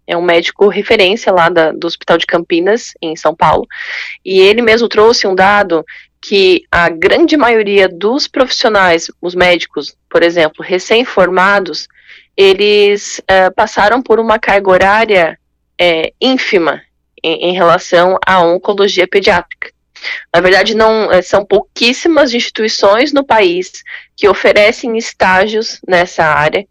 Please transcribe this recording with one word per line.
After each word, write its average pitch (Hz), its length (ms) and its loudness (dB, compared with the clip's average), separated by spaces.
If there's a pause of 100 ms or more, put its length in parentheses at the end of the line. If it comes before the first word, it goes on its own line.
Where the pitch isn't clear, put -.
É 170 100 -6
um 170 60 -2
médico 175 460 0
referência 202 640 0
lá 170 180 2
da, 160 220 0
do 165 160 -8
Hospital 170 300 -2
de 165 80 -6
Campinas, 180 760 -2
em 160 140 -8
São 160 200 -4
Paulo, 165 320 0 (560)
e 190 160 0
ele 208 220 4
mesmo 226 260 2
trouxe 214 400 2
um 190 80 -2
dado 190 480 0 (380)
que 190 500 2
a 170 180 0
grande 220 460 2
maioria 214 520 2
dos 202 400 -4
profissionais, 202 840 0 (120)
os 175 120 -6
médicos, 175 640 -2 (140)
por 170 140 0
exemplo, 170 400 -2
recém-formados, 185 1200 -2 (480)
eles, 202 920 2
eh, 190 240 2
passaram 214 500 0
por 226 180 0
uma 226 180 0
carga 196 320 -2
horária, 190 720 2 (400)
eh, 165 400 0
ínfima 214 640 0 (420)
em, 165 260 -4
em 180 40 -2
relação 180 720 2
à 185 160 2
oncologia 185 680 0
pediátrica. 196 640 -2 (600)
Na 170 80 2
verdade, 190 340 2
não, 220 360 0
eh, 180 100 2
são 202 240 -2
pouquíssimas 262 880 0
instituições 233 800 0
no 277 100 0
país 185 600 -2 (320)
que - 120 0
oferecem 208 720 0
estágios 214 880 -2
nessa 180 360 0
área, 151 480 0